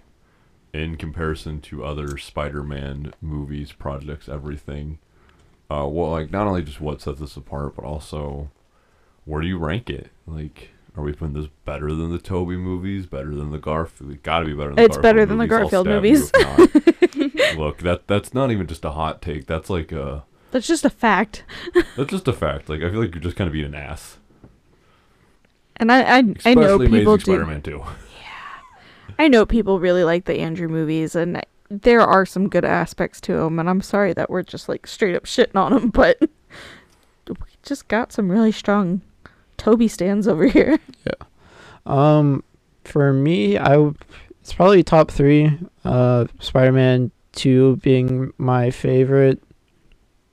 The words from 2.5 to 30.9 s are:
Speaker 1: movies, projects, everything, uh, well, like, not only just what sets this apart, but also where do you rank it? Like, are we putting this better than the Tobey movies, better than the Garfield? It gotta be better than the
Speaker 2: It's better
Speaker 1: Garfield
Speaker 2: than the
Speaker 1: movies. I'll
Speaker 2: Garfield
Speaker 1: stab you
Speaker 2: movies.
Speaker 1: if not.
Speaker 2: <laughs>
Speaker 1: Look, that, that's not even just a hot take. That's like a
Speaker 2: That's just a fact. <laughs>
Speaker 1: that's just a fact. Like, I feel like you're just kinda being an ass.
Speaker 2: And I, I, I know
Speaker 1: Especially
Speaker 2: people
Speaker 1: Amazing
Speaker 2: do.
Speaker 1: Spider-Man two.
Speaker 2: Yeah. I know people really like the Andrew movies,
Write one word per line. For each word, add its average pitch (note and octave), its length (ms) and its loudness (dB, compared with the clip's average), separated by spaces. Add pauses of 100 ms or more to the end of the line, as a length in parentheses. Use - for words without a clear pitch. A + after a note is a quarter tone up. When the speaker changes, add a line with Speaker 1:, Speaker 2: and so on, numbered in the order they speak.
Speaker 1:
movies, D2 500 -10
projects, D2 560 -12
everything, D2 720 -12 (720)
uh, D2 180 -6
well, D#2+ 220 -4
like, D#2 200 -8
not G2+ 160 -4
only F#2 160 -4
just D2 180 -16
what D2 200 -10
sets C#2+ 180 -10
this D2 180 -16
apart, C#2+ 380 -12
but - 100 -16
also D2 640 -12 (760)
where D2+ 160 -8
do E2 60 -4
you F#2 100 -6
rank E2 320 -6
it? - 200 -12 (160)
Like, D#2 460 -14 (240)
are D2+ 80 -10
we D2 100 -6
putting D2+ 220 -10
this D#2 120 -10 (180)
better D2 280 -8
than E2 180 -6
the F2 80 -6
Tobey F2+ 380 -6
movies, F#2 480 -8
better D2 300 -12
than D2 160 -10
the D2+ 80 -10
Garfield? D#2 520 -8
It D2 120 -18
gotta E2 220 -2
be D#2 80 -6
better D2 160 -8
than C#2+ 60 -6
the A#3 80 6
Speaker 2:
It's A3 140 6
better A3 280 4 (220)
Speaker 1:
Garfield G3+ 400 0
Speaker 2:
than G#3 80 0
the G3+ 60 0
Speaker 1:
movies. C4 320 4
I'll B4 100 6
Speaker 2:
Garfield - 320 6
Speaker 1:
stab - 400 2
you C#4 80 -2
Speaker 2:
movies. C#4+ 120 -6
Speaker 1:
if C#5 200 0
not. - 20 -8
Speaker 2:
<laughs> D2+ 80 -2
Speaker 1:
Look, D2 140 -4
that, F2 280 -2
that's G2+ 260 -2
not B2+ 180 0
even F#2+ 160 -2
just - 180 -12
a D#2 60 -6
hot D#2+ 300 -6
take. D#2 260 -8
That's D#2+ 220 -6
like E2+ 240 -6
a C#2+ 320 -10 (260)
Speaker 2:
That's B3 160 -4
just D#4+ 180 -2
a B3+ 40 4
fact. G#3+ 540 -2 (260)
<laughs> - 260 -2
Speaker 1:
that's - 160 -4
just F#2+ 160 -6
a A#2+ 60 0
fact. D2+ 340 -4
Like, D2+ 140 -6
I F2 100 -2
feel G#2+ 80 -4
like G2 160 -4
you're D#2 80 -12
just F2 140 -6
kinda F2 160 -4
being D2+ 120 -4
an C#2+ 100 -12
ass. D2 420 -16 (1600)
Speaker 2:
And A3+ 120 2
I, B3+ 100 6
I, - 160 4
I C4+ 40 6
know G#3 140 2
Speaker 1:
Especially G3+ 520 4
Speaker 2:
people A2+ 260 4
Speaker 1:
Amazing - 40 4
Speaker 2:
do. - 20 4
Speaker 1:
Spider-Man D#2 420 -2
two. D2 240 -12
Speaker 2:
Yeah. - 1300 -20
I D#4 80 6
know A3+ 180 6
people G#3 340 0
really F3+ 240 2
like E3+ 220 0
the - 140 -4
Andrew E3 280 -6
movies, D#3+ 480 -4